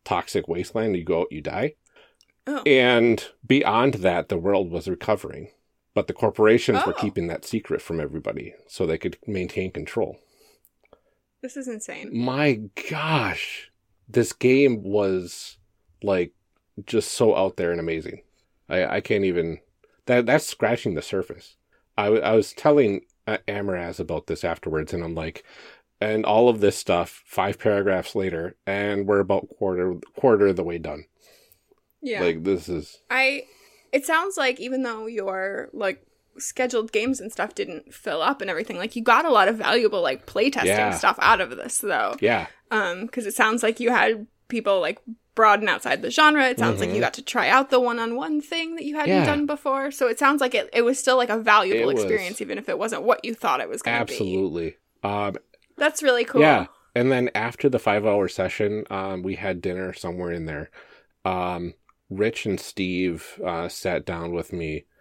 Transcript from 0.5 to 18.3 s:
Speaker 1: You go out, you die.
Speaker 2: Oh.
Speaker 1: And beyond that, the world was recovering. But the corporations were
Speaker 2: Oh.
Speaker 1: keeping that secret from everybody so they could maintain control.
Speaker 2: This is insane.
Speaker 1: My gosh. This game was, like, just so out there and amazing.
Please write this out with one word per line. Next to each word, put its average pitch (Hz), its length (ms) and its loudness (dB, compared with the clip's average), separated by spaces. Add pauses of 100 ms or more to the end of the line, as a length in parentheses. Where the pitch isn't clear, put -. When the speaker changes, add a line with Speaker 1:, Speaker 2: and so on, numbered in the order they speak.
Speaker 1:
You 85 80 -6
go 82 180 0
out, - 100 -6
you - 80 -10
die. 113 360 -6 (720)
Speaker 2:
Oh. 277 200 -6
Speaker 1:
And 123 580 6 (220)
beyond 127 480 4
that, 90 340 0
the 98 80 -2
world 95 340 0
was 82 180 -6
recovering. 82 640 -4 (420)
But 104 120 0
the - 80 -4
corporations 113 720 4
were - 100 0
Speaker 2:
Oh. - 40 -6
Speaker 1:
keeping 95 280 -2
that 80 160 -8
secret - 380 -4
from 82 180 -6
everybody 73 540 -8 (120)
so - 200 -6
they 80 120 -2
could - 280 -6
maintain 92 440 -6
control. - 480 -6 (1200)
Speaker 2:
This 254 140 -12
is 262 120 -10
insane. - 440 -12
Speaker 1:
My 127 480 0 (300)
gosh. 151 800 -4 (380)
This 117 240 0
game 127 500 4
was, 95 760 -2 (440)
like, 92 300 0 (540)
just - 260 -2
so 113 240 4
out 95 200 0
there 87 140 0
and 85 100 -2
amazing. 82 420 -6 (460)